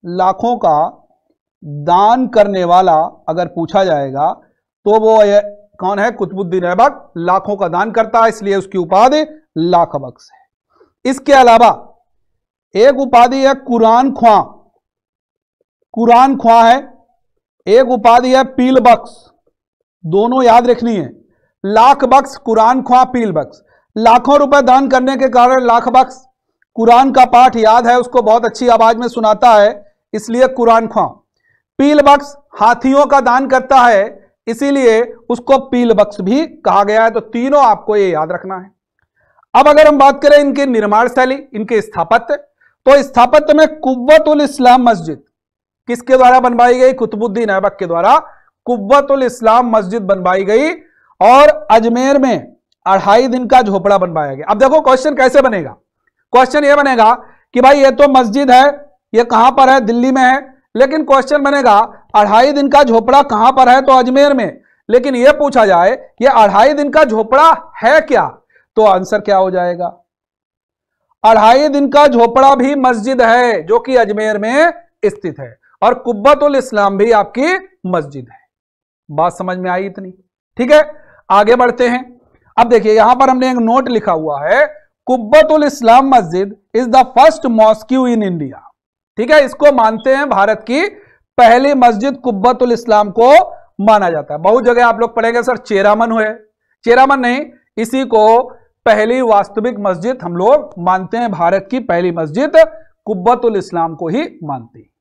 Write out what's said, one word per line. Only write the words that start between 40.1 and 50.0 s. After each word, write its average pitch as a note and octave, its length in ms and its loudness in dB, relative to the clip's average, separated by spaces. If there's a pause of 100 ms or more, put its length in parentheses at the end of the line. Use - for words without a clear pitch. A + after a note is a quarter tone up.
करें D4 160 4
इनकी C#4 280 0
निर्माण A3 420 -2
शैली, B3+ 280 -2 (180)
इनके G#3+ 280 -4
स्थापत्य, G#3+ 540 -4
तो - 680 -2
स्थापत्य D4 500 2
में D#4 260 2
कुव्वतुल D4 600 2
इस्लाम B3+ 420 2
मस्जिद E3+ 400 -4 (680)
किसके A#3+ 280 -2
द्वारा B3+ 220 4
बनवाई B3 400 2
गई? C4 140 4
कुतुबुद्दीन A3+ 560 -6
ऐबक G3 280 -4
के G#3 80 -8
द्वारा F3 320 0 (500)
कुव्वतुल C4+ 560 0
इस्लाम A#3 460 -2
मस्जिद A3 320 -4